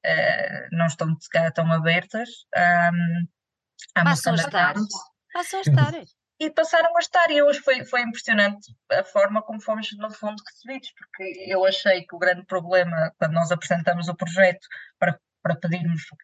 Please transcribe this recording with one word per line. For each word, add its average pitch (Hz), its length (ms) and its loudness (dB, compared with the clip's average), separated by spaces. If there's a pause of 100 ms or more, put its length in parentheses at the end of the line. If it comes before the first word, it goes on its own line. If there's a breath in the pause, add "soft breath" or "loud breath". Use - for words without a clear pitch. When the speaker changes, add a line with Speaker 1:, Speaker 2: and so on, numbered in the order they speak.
Speaker 1:
eh, - 680 -2
não 170 140 0
estão, 160 320 -2
se - 120 -20
calhar, 165 220 0
tão 165 200 0
abertas, 175 560 -2 (260)
ahm, 175 720 2 (720)
à - 100 2
Speaker 2:
Passam 277 280 2
a 165 40 0
Speaker 1:
música 165 120 0
Speaker 2:
estar. 180 240 2
Speaker 1:
underground. 208 160 -4 (440)
Speaker 2:
Passam 349 280 -6
a - 20 -6
estar. 294 300 4 (480)
Speaker 1:
E 302 100 -2
passaram 330 460 2
a - 40 2
estar, 339 300 2
e 294 120 4
hoje 285 180 4
foi, 254 260 0
foi 247 160 -2
impressionante 208 720 -2 (160)
a 190 140 2
forma 208 380 0
como 220 180 -10
fomos, 220 360 -6
no 208 140 -8
fundo, 208 360 -12
recebidos, 269 520 -16
porque - 240 -18 (260)
eu 190 160 2
achei 190 400 2
que - 100 -20
o 170 40 -12
grande 180 280 0
problema, 170 720 0
quando 156 140 0
nós 165 200 2
apresentamos 170 560 0
o 180 80 -6
projeto 180 500 2 (320 loud breath)
para, 175 200 0 (240)
para 170 140 -2
pedirmos 165 460 -4 (220)